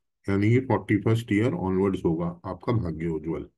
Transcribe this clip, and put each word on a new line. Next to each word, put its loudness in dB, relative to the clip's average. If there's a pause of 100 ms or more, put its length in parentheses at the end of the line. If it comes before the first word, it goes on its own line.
(260)
यानी 2
कि 4
फ़ोर्टी 0
फर्स्ट 0
ईयर 2
ऑनवर्ड्स 0
होगा -2
आपका -6
भाग्य -2
उज्जवल। -6